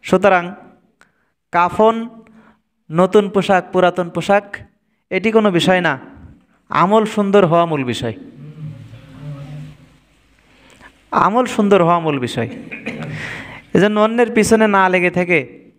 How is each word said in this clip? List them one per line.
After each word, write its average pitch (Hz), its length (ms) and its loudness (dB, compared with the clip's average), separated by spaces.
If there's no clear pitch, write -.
সুতরাং 185 520 2
কাফন, 220 560 0
নতুন 190 400 2
পোশাক, 185 420 0
পুরাতন 175 380 0
পোশাক, 202 460 -2
এটি 190 220 -2
কোনো 214 180 2
বিষয় 180 300 2
না, 151 180 -2
আমল 202 360 2
সুন্দর 202 420 2
হওয়া 170 200 2
মূল 151 180 -4
বিষয়। 117 300 -6
আমল 226 360 0
সুন্দর 202 360 2
হওয়া 170 180 2
মূল 156 180 -2
বিষয়। 120 300 -6
এজন্য 208 260 2
অন্যের 226 320 0
পিছনে 220 360 2
না 190 200 2
লেগে 180 220 0
থেকে 175 680 -2